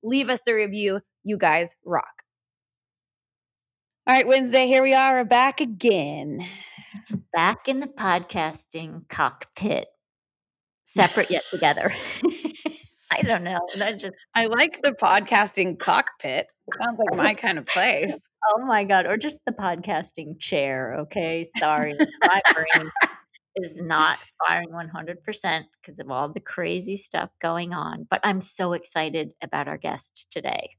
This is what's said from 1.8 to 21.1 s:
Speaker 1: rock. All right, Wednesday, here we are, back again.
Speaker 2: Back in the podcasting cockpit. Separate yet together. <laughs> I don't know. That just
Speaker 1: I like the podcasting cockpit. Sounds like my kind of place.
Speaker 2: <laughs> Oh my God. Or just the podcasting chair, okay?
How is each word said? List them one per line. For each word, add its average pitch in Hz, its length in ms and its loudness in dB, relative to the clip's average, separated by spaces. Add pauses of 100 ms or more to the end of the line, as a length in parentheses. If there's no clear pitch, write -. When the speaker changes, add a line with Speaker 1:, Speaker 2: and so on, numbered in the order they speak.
Speaker 1:
rock. - 400 -4 (1800)
All 254 80 6
right, 262 140 6
Wednesday, 262 400 6
here 262 160 6
we 269 100 6
are, 262 320 6
back 247 340 4
again. 175 880 0 (880)
Speaker 2:
Back 175 340 0
in 269 120 0
the 285 80 -6
podcasting 165 1200 -4
cockpit. - 760 -4 (960)
Separate 185 480 2
yet 165 180 0
together. 160 420 2 (580)
<laughs> - 640 -12
I - 120 0
don't 214 200 0
know. 175 160 -4 (160)
That 208 240 -4
just 190 140 -10 (220)
Speaker 1:
I 226 100 2
like 240 380 0
the 285 80 4
podcasting 202 880 2
cockpit. - 680 0 (320)
Sounds 233 200 -4
like 190 180 0
my 196 160 2
kind 208 240 -2
of 135 80 -10
place. 180 500 0 (100)
Speaker 2:
<laughs> - 40 -20 (180)
Oh 220 160 2
my 226 200 2
God. 190 240 2
Or 196 100 0
just 294 300 -6
the 247 60 -4
podcasting 170 840 -6
chair, 135 600 -2
okay? 165 480 -4 (100)